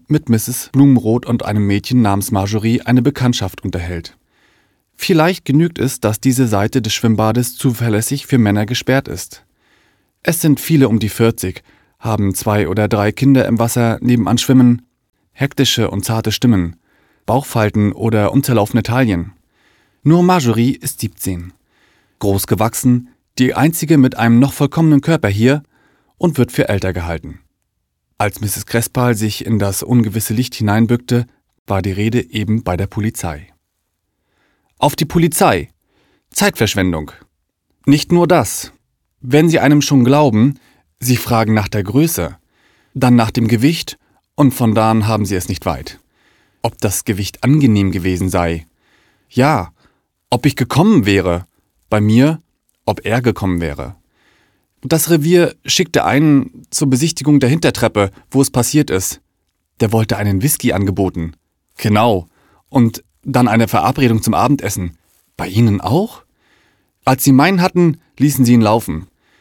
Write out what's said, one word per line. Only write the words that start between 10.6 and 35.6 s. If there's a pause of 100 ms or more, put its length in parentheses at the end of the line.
um
die
vierzig, (360)
haben
zwei
oder
drei
Kinder
im
Wasser
nebenan
schwimmen, (480)
hektische
und
zarte
Stimmen, (500)
Bauchfalten
oder
unterlaufene
Taillen. (720)
Nur
Marjorie
ist
siebzehn. (640)
Groß
gewachsen, (300)
die
einzige
mit
einem
noch
vollkommenen
Körper
hier (540)
und
wird
für
älter
gehalten. (800)
Als
Misses
Crespal
sich
in
das
ungewisse
Licht
hineinbückte, (400)
war
die
Rede (100)
eben
bei
der
Polizei. (1300)
Auf
die
Polizei! (640)